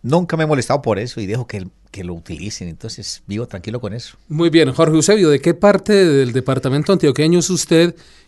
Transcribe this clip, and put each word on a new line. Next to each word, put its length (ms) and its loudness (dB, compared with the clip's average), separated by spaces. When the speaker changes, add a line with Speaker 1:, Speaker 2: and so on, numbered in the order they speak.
Speaker 1:
nunca 340 0
me 80 0
he 20 0
molestado 360 0
por 160 0
eso, 240 -8
y 40 -6
dejo 200 -6
que, 200 -10
que 140 -14
lo 80 -8
utilicen, 560 -12
entonces 580 -14
vivo 220 -8
tranquilo 320 -10
con 140 -10
eso. 240 -14
Speaker 2:
Muy 220 0
bien, 220 4
Jorge 220 2
Eusebio, 360 4
¿de 100 4
qué 140 0
parte 380 2
del 400 4
departamento 600 -2
antioqueño 460 2
es 100 0
usted, 480 2